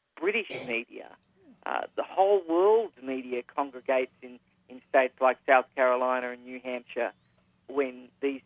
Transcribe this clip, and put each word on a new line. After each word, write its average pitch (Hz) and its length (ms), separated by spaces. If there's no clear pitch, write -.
British 202 300
media. 120 420
Uh, - 180
the - 60
whole 196 460
world's 196 540
media 127 400
congregates 131 680
in, 123 160
in 127 200
states 131 320
like 127 160
South 127 180
Carolina 127 580
and 123 120
New 127 180
Hampshire 123 500
when 127 400
these 139 260